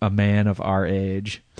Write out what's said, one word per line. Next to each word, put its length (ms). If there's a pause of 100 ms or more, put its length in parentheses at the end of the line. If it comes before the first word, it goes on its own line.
a 80
man 360
of 140
our 240
age. 580 (180)